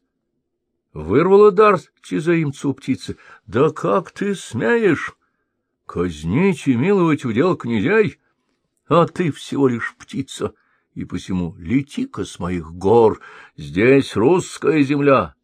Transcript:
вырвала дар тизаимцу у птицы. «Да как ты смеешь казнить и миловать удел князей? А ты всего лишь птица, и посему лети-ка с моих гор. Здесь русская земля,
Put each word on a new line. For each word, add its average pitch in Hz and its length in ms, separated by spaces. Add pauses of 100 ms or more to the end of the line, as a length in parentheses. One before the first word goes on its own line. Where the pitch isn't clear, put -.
(920)
вырвала 170 580
дар 196 280 (220)
тизаимцу 160 680
у 131 40
птицы. - 440 (280)
«Да 131 260
как 185 400
ты 196 240
смеешь 208 800 (720)
казнить 92 800
и 127 80
миловать 165 500
удел 139 300
князей? 135 640 (720)
А 160 160
ты 165 280
всего 135 340
лишь 120 300
птица, - 560 (420)
и 92 80
посему 90 540
лети-ка 117 680
с - 160
моих 85 320
гор. 98 480 (380)
Здесь 104 580
русская 147 680
земля, 135 640